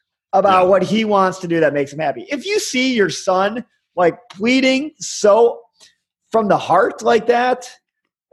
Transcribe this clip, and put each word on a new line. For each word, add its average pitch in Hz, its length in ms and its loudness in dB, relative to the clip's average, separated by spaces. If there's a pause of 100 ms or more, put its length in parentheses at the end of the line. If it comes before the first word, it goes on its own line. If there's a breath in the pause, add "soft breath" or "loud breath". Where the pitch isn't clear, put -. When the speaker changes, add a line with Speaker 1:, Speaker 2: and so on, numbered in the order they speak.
(340)
Speaker 1:
about 190 300 4
Speaker 2:
Yeah. 185 60 4
Speaker 1:
what 190 140 4
he 220 220 0
wants 190 340 0
to 180 80 -10
do 165 140 0
that 143 120 2
makes 143 200 -4
him 147 60 -12
happy? 147 300 -6
If 277 160 -8
you 403 140 -2
see 254 340 -2
your 196 160 0
son, 196 540 -4 (320)
like, 165 220 0 (140)
pleading 262 680 -2
so 208 640 2 (680 soft breath)
from 220 160 0
the 170 100 2
heart 185 460 0
like 226 240 2
that, 247 420 0 (640)